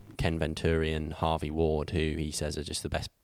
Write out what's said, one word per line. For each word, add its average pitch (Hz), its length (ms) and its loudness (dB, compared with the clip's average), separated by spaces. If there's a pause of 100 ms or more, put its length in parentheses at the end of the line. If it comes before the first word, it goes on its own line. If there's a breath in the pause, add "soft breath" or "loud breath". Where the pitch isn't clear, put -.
(180)
Ken 82 220 0
Venturi 80 540 2
and 78 200 -2
Harvey 80 380 0
Ward, 78 400 2
who 78 260 2
he 78 140 -2
says 76 260 -4
are 76 60 -4
just 78 180 -6
the - 80 -4
best - 220 -4 (120)